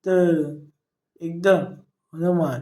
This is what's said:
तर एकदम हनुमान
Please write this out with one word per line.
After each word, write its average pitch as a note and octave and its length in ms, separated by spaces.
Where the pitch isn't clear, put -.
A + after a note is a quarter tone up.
तर F3+ 220
एकदम E3+ 420
हनुमान D#3+ 500